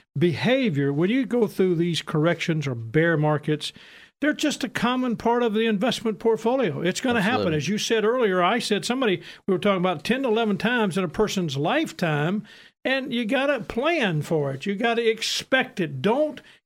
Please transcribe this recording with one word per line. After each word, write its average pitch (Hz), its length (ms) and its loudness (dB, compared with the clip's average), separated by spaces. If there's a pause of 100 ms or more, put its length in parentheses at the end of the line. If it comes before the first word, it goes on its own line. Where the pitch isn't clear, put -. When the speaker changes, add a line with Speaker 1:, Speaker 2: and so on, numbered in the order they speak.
(180)
Speaker 1:
behavior, 156 720 2
when 165 200 0
you 254 160 0
go 226 200 2
through 185 280 0
these 170 260 0
corrections 160 640 0
or 131 80 -4
bear 151 440 2
markets, 151 560 0 (460)
they're 294 120 2
just - 320 -2
a - 40 -6
common 247 480 -2
part 240 260 0
of 220 120 0
the 220 120 2
investment 220 520 0
portfolio. 220 640 0
It's 180 180 -2
gonna 240 220 0
happen. 220 140 2
Speaker 2:
Absolutely. 185 200 0
Speaker 1:
As 147 120 -2
you 208 100 0
said 220 260 0
earlier, 214 380 2
I 208 160 2
said - 260 -2
somebody, 240 380 0 (240)
we 190 80 2
were 175 40 0
talking 196 220 2
about 175 240 0
ten 262 180 0
to 262 60 0
eleven 214 300 2
times 214 400 0
in 185 60 0
a 165 40 -4
person's 185 480 -2
lifetime, 180 880 0 (400)
and 254 300 -2
you 240 100 -2
gotta 269 360 0
plan 233 640 0
for 143 300 -2
it. 135 140 -8
You 202 80 -2
gotta 233 340 0
expect - 720 -2
it. 143 220 -4
Don't 285 380 0 (260)